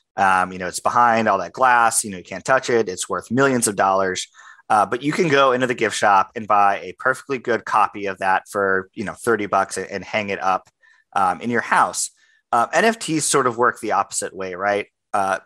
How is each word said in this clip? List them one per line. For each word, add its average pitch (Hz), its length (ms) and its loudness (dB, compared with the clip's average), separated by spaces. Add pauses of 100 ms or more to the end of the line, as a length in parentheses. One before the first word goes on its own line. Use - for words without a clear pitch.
(160)
Um, 92 360 2
you 92 60 -12
know, 92 80 -6
it's 87 140 -8
behind 113 480 2
all 98 100 2
that 87 140 -6
glass, 120 520 2
you 107 60 -10
know, 92 80 -12
you 87 60 -16
can't 92 200 -12
touch 131 260 0
it. 113 180 2
It's 90 200 -8
worth 90 220 -6
millions 127 360 2
of 107 80 -2
dollars. 95 540 0 (400)
Uh, 107 160 4
but 123 180 -4
you 147 100 -2
can 175 160 0
go 139 240 6
into 127 140 0
the 120 80 0
gift 107 220 -2
shop 101 380 4
and 110 120 -10
buy 101 340 2
a 92 180 -12
perfectly 131 400 -4
good 113 260 -4
copy 104 420 -2
of 95 120 -6
that 95 300 0
for, 95 460 -2
you 113 100 -8
know, 82 100 -10
thirty 107 320 -2
bucks 98 300 -2
and, 95 100 -6
and 95 180 -10
hang 107 240 -4
it 95 120 -6
up, 92 280 -2 (460)
um, 92 260 0
in 113 100 -6
your 117 120 0
house. 120 480 0 (400)
Uh, 117 220 2
N 170 120 2
F 226 140 0
Ts 156 260 -4
sort 135 220 2
of 117 100 -2
work 120 240 0
the 104 120 -6
opposite 95 420 -4
way, 92 200 -10
right? 101 320 -2 (260)
Uh, 98 340 -2